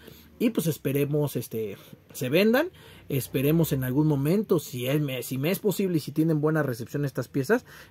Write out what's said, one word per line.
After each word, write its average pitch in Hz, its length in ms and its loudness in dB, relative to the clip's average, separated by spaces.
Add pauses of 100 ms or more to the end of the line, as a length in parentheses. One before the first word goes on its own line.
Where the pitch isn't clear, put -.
(380)
Y 233 120 2
pues 170 160 -2
esperemos, 143 680 -2
este, 110 420 -8 (340)
se - 160 -6
vendan. 220 400 4 (400)
Esperemos 147 640 2
en 131 120 -2
algún 135 220 2
momento, 156 520 2
si 123 280 -6
es, 147 140 2
me, 131 220 -4
si 131 160 -6
me 147 120 0
es 190 100 -2
posible 190 380 0
y - 20 -2
si - 120 -10
tienen 156 280 2
buena 156 220 2
recepción 131 420 -4
estas 131 240 -4
piezas, 170 360 0 (260)